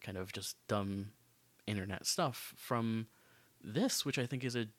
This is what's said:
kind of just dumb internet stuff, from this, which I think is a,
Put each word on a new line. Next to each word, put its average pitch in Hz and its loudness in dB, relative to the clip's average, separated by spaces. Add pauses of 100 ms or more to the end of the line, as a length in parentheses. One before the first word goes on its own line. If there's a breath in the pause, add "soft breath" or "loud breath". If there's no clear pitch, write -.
kind 95 -4
of 92 -4
just - -6 (120)
dumb 101 2 (540)
internet 101 -2
stuff, - 0
from 113 0 (580 soft breath)
this, 180 2
which 143 0
I 123 2
think 127 -2
is 123 0
a, 113 0 (100)